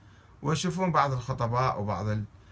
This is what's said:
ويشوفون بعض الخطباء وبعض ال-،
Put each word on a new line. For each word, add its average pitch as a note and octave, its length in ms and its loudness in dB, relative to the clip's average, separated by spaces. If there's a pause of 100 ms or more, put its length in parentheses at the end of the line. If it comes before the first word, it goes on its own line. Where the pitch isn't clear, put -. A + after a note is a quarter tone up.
(420)
ويشوفون E3+ 500 0
بعض C#3+ 200 4
الخطباء B2 680 0
وبعض G#2 260 -2
ال-، G#2+ 180 -2 (260)